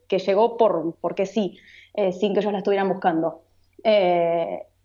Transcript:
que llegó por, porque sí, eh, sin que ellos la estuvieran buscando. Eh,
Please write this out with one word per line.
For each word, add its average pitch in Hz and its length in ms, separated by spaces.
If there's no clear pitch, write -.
que 190 120
llegó 196 380
por, 170 440
porque 175 240
sí, 190 320
eh, 196 160
sin 202 220
que 202 80
ellos 208 100
la 202 80
estuvieran 196 300
buscando. 165 520
Eh, 170 800